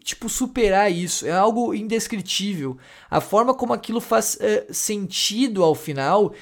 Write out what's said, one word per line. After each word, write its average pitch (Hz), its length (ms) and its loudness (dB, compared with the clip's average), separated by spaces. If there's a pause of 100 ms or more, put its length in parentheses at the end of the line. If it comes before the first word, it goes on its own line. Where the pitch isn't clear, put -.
tipo, - 240 -8
superar 208 640 2
isso. 170 340 -4
É 139 60 0
algo 220 420 2
indescritível. 202 1040 -4 (320)
A 156 120 2
forma 233 320 2
como 247 180 -2
aquilo 226 300 -2
faz, 226 400 0
eh, 214 280 0
sentido 202 920 -2
ao 160 100 6
final 160 680 0